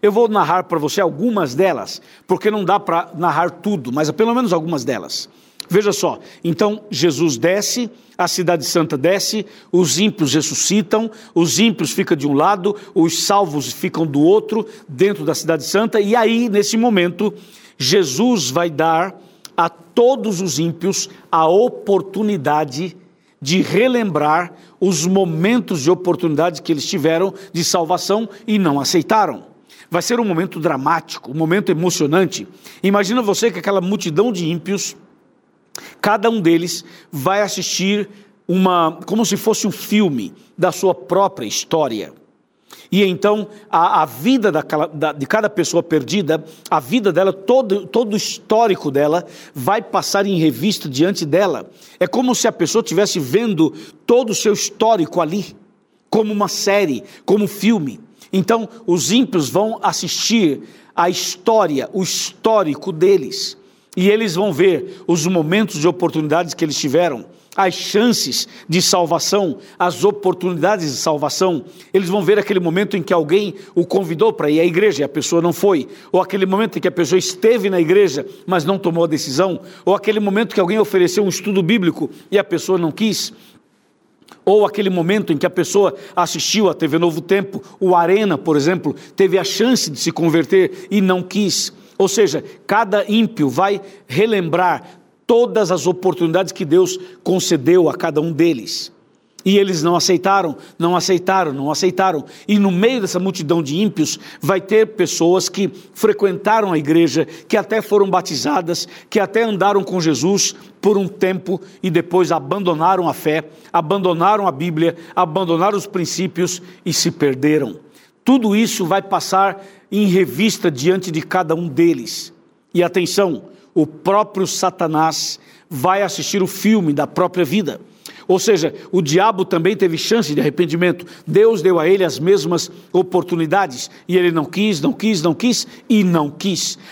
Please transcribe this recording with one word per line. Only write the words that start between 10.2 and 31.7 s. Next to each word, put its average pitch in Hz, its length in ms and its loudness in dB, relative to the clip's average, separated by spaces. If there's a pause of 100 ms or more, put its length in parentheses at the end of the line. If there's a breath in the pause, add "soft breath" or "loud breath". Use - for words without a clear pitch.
ressuscitam, 196 800 0 (220 loud breath)
os 156 260 2
ímpios 202 320 2
ficam 185 240 -2
de 139 100 -2
um 143 80 0
lado, 185 400 2 (200 loud breath)
os 165 320 0
salvos 151 480 0
ficam 165 340 -4
do 143 140 0
outro, 214 440 2 (220 loud breath)
dentro 160 380 0
da 151 100 0
cidade 156 300 -4
santa, 220 340 0
e 208 160 2
aí, 233 320 2
nesse 202 300 0
momento, 196 560 0 (440 loud breath)
Jesus 160 720 0
vai 170 200 0
dar 160 500 0 (380 loud breath)
a 170 100 2
todos 220 720 0
os 170 180 -4
ímpios 165 520 -4 (200 loud breath)
a 165 200 4
oportunidade 185 1500 0 (460 soft breath)
de 147 200 0
relembrar 175 920 0 (260 loud breath)
os 170 260 0
momentos 185 800 0
de 151 80 4
oportunidade 170 720 0
que - 80 -2
eles 143 140 -4
tiveram 165 460 0 (220 loud breath)
de 165 100 -2
salvação 180 640 -2 (200 loud breath)
e 214 100 2
não 156 220 2
aceitaram. 151 640 0 (420 loud breath)
Vai 170 140 -2
ser 233 180 -2
um 233 60 0
momento 180 340 -2
dramático, 156 720 -2
um 131 60 -8
momento 160 340 0
emocionante. 165 800 0 (340 loud breath)